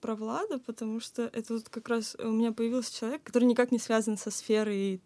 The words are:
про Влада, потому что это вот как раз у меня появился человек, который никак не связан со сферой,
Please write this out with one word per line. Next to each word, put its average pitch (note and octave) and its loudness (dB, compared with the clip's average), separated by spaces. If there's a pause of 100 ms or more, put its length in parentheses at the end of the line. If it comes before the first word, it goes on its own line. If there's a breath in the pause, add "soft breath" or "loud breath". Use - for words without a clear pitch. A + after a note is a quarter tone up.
про A3+ -2
Влада, C4 -2
потому A3+ -6
что - -6 (100)
это A3+ -6
вот A3+ -6
как - -10
раз A#3 -2
у A3+ -4
меня A3+ 2
появился A#3 -2
человек, B3+ -6
который A#3+ 4
никак B3 6
не A#3+ 4
связан A3 2
со - -8
сферой, G3+ 0